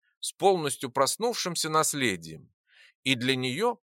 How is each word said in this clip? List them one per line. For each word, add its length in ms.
с 120
полностью 580
проснувшимся 800
наследием. 800
И 120
для 200
нее 540